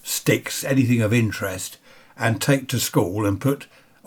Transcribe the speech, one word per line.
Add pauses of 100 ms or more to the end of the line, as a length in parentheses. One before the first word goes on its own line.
sticks,
anything
of
interest, (400)
and
take
to
school
and
put (400)